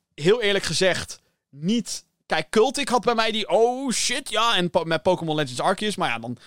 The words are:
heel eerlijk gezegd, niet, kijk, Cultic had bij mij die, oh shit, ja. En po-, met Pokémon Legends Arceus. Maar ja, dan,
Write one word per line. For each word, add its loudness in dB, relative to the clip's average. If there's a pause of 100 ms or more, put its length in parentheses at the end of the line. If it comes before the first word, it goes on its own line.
(140)
heel 2
eerlijk 0
gezegd, -2 (300)
niet, -4 (200)
kijk, -2
Cultic 2
had 0
bij 2
mij 0
die, -4
oh 2
shit, -2
ja. 2
En 2
po-, 0
met -2
Pokémon 0
Legends -4
Arceus. 0
Maar -2
ja, -2
dan, -8 (100)